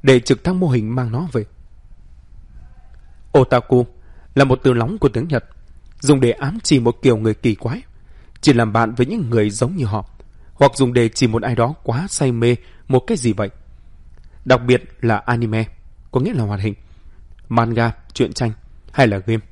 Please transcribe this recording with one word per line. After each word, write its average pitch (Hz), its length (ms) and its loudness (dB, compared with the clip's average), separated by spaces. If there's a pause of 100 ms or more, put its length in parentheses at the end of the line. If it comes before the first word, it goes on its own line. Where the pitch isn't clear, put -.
để 131 160 6
trực 120 240 0
thăng 185 160 0
mô 180 100 2
hình 117 260 0
mang 123 160 -4
nó 151 200 -4
về. 107 140 -4 (1900)
Otaku 123 500 2 (480)
là 139 100 4
một 127 180 0
từ 127 100 4
lóng 117 240 -2
của - 120 0
tiếng 117 180 -4
Nhật, 135 180 -4 (540)
dùng 135 220 2
để 120 100 2
ám 143 320 -6
chỉ 143 160 2
một 117 220 0
kiểu 120 160 4
người 110 160 -2
kỳ 107 220 -2
quái, 160 260 -8 (600)
chỉ 147 120 4
làm 113 200 2
bạn 113 220 0
với 123 100 0
những 147 240 -6
người 107 200 0
giống 127 260 -4
như 143 100 -4
họ, 101 200 -6 (480)
hoặc - 220 2
dùng 123 180 0
để 120 160 2
chỉ 123 180 0
một 113 140 -2
ai 123 140 -4
đó 120 180 0 (100)
quá 135 260 -4
say 135 220 -2
mê 117 240 0 (320)
một 127 200 2
cái 226 100 -2
gì 120 160 -2
vậy. 98 160 -4 (960)
Đặc 127 220 4
biệt 123 160 2 (180)
là 113 160 0
anime, 113 480 -2 (460)
có 127 80 -2
nghĩa 196 140 -2
là 123 100 -2
hoạt 101 160 -4
hình, 101 140 -4 (760)
manga, 117 420 0 (220)
truyện - 200 -2
tranh 117 180 -4 (400)
hay 131 160 2
là 101 100 0
game. 107 340 -4